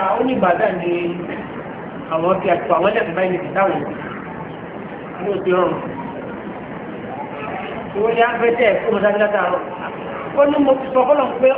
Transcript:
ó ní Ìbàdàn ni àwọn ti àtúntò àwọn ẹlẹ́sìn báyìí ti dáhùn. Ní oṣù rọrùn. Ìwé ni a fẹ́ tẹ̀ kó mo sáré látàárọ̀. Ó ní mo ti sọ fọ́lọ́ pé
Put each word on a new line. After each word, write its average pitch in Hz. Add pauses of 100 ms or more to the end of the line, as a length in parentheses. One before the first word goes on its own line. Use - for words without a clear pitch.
(100)
ó 226
ní 262
Ìbàdàn 196
ni 175 (1120)
àwọn 165
ti 202
àtúntò 175
àwọn 180
ẹlẹ́sìn 170
báyìí 185
ti -
dáhùn. 165 (1300)
Ní 185
oṣù 185
rọrùn. 180 (2250)
Ìwé 214
ni 233
a 233
fẹ́ 233
tẹ̀ 220
kó 233
mo 202
sáré 208
látàárọ̀. 202 (680)
Ó 285
ní 294
mo 269
ti -
sọ 262
fọ́lọ́ 269
pé 262